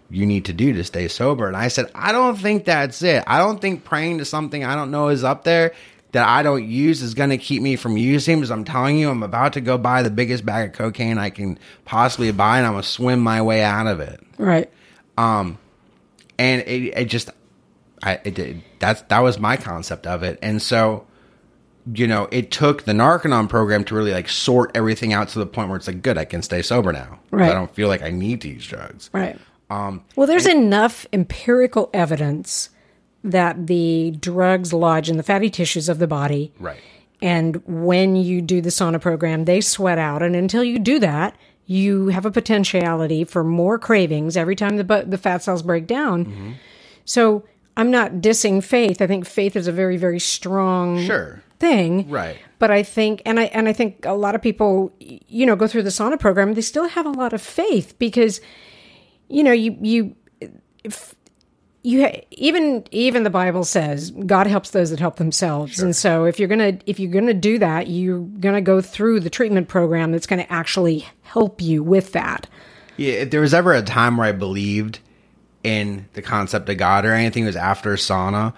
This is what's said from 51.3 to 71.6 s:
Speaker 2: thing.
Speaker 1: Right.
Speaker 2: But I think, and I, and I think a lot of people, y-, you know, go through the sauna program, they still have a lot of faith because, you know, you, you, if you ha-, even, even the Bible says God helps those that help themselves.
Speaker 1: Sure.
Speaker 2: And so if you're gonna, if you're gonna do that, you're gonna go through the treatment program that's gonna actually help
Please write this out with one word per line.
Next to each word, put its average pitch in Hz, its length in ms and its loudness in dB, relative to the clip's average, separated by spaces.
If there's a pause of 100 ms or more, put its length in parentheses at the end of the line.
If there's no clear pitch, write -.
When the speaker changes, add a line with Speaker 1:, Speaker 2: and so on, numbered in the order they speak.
Speaker 2:
thing. 190 500 2
Speaker 1:
Right. 87 280 -6 (220)
Speaker 2:
But 220 120 4
I 202 120 4
think, 214 420 -2
and 226 120 0
I, 226 80 2
and 220 220 0
I 220 60 2
think 220 320 -4
a 180 80 -2
lot 202 220 0
of 220 60 -6
people, 202 600 0
y-, - 260 -20
you 233 180 0
know, 220 120 6
go 220 100 2
through 220 160 -2
the 196 60 -4
sauna 226 280 -2
program, 196 360 2
they 226 80 -2
still 311 260 -2
have 330 180 -2
a 302 60 -4
lot 254 220 -4
of 208 80 -8
faith 330 580 -2
because, 226 400 2 (880)
you 285 160 2
know, 269 80 6
you, 226 300 2
you, 220 340 0 (720)
if - 280 -14 (720)
you 254 200 4
ha-, - 180 0 (100)
even, 294 600 0
even 240 320 2
the 214 60 2
Bible 180 360 0
says 156 460 -2
God 190 360 2
helps 196 240 0
those 175 180 0
that 156 100 -6
help 170 180 -2
themselves. 156 560 -2
Speaker 1:
Sure. 185 120 -2
Speaker 2:
And 175 100 0
so 165 300 2
if 170 140 2
you're 202 80 2
gonna, 202 380 2
if 202 140 -4
you're 185 120 -4
gonna 220 220 2
do 214 260 2
that, 170 280 0
you're 180 340 -2
gonna 196 400 0
go 190 200 4
through 214 380 0
the 165 100 -2
treatment 208 380 0
program 165 460 2
that's 165 140 -4
gonna 180 220 -2
actually 165 560 0 (180)
help - 380 -2